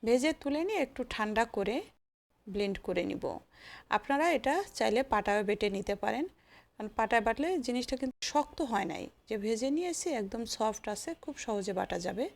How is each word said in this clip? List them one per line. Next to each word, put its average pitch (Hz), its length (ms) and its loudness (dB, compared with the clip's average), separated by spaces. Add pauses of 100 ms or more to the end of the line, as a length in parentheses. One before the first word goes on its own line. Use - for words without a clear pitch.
ভেজে 247 240 6 (120)
তুলে 285 260 0
নিয়ে 415 180 2
একটু - 140 -10 (140)
ঠান্ডা 214 300 2 (120)
করে 196 200 0 (760)
ব্লেন্ড 196 240 0 (100)
করে 180 240 0
নিব। 190 140 -6 (720)
আপনারা 277 300 2 (100)
এটা 262 180 2 (240)
চাইলে 220 220 4 (120)
পাটায় 208 360 2
বেটে 208 280 2
নিতে 202 260 -2
পারেন, 226 220 0 (500)
কারণ 214 140 -8 (100)
পাটায় 226 280 4
বাটলে 247 220 2 (180)
জিনিসটা 247 340 0
কিন্তু 254 160 -4 (160)
শক্ত - 260 2 (120)
হয় 202 220 0
নাই, 90 120 -6 (240)
যে 214 60 -2 (100)
ভেজে 226 320 0
নিয়েছি 349 300 -2 (140)
একদম 208 220 -4 (140)
সফট 214 280 0 (100)
আছে, 208 160 -8 (140)
খুব 294 100 -8 (100)
সহজে 202 340 -2
বাটা 185 280 -2
যাবে। 208 300 -2